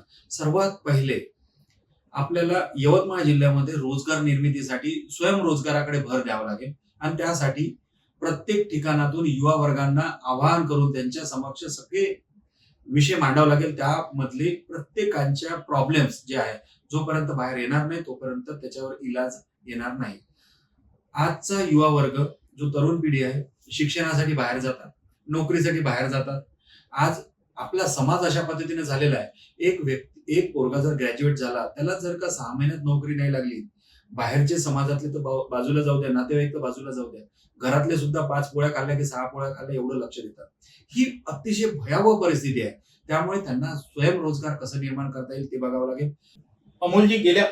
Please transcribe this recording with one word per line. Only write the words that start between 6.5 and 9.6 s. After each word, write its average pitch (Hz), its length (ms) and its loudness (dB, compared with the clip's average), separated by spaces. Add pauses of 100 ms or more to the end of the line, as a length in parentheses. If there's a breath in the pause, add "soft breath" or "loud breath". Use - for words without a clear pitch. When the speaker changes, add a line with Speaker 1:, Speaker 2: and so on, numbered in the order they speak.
Speaker 1:
आणि 160 160 -4
त्यासाठी 160 600 0 (440)
प्रत्येक 202 500 0
ठिकाणातून 151 560 0
युवा 143 280 4
वर्गांना 143 680 2